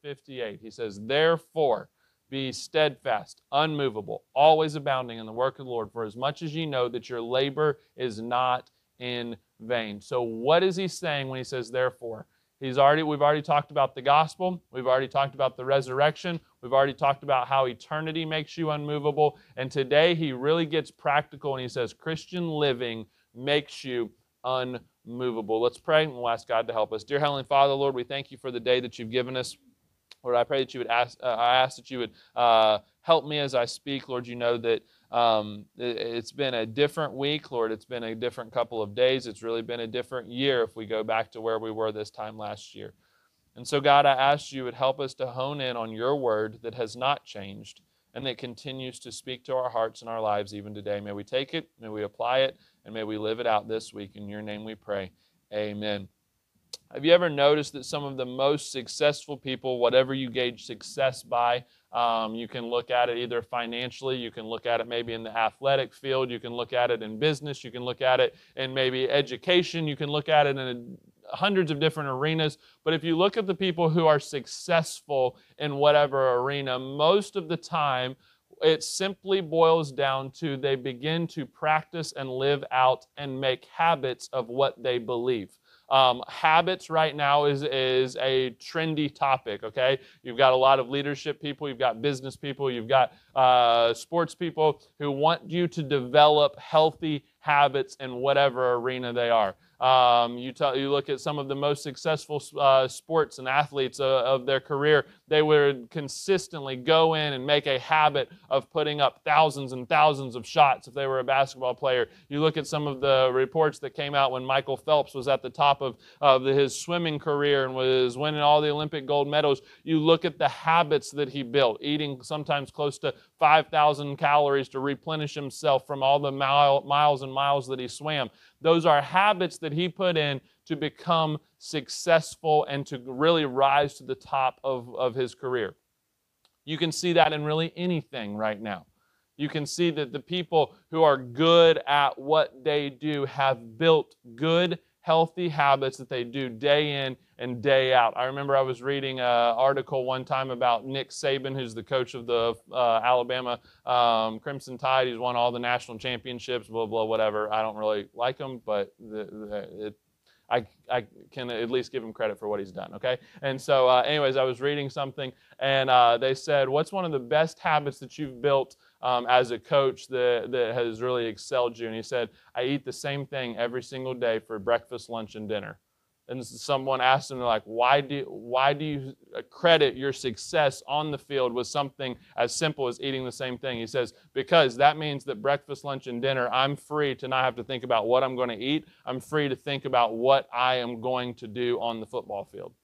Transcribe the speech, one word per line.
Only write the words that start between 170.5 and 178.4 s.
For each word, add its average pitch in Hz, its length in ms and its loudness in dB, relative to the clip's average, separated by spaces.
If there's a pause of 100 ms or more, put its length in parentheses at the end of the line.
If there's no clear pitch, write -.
that 120 240 0
has 117 260 -2
really 123 260 -2
excelled 117 520 -2
you?" 117 80 -6
And 110 80 -6
he 113 80 -8
said, 117 280 -4 (260)
"I 123 80 -4
eat 139 200 -4
the 127 80 -10
same 139 340 -8
thing 127 300 -8
every 120 280 -4
single 131 280 -10
day 117 280 -2
for 110 180 -12
breakfast, 117 500 -2
lunch, 113 280 -10
and 107 120 -10
dinner." 104 300 -6 (500)
And 127 100 -8
s-, 120 240 -14
someone 135 380 -2
asked 131 300 4
him, 127 100 -8
like, 117 240 0
"Why 123 360 4
do, 143 280 -6
why 123 440 0